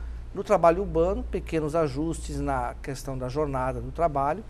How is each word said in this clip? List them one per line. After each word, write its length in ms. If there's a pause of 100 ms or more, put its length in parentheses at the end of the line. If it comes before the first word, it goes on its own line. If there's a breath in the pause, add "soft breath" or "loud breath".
(340 loud breath)
No 100
trabalho 380
urbano, 420
pequenos 500
ajustes 640
na 440
questão 340
da 140
jornada 500
do 100
trabalho, 600